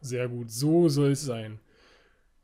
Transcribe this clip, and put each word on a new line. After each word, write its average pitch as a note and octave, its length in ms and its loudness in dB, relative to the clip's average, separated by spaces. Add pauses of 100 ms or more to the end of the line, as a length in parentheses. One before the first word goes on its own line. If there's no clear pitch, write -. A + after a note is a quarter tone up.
sehr B2 280 -4
gut, A#2+ 220 -10
so D#3 380 4
soll's C#3 320 2
sein. A2+ 380 -8 (840)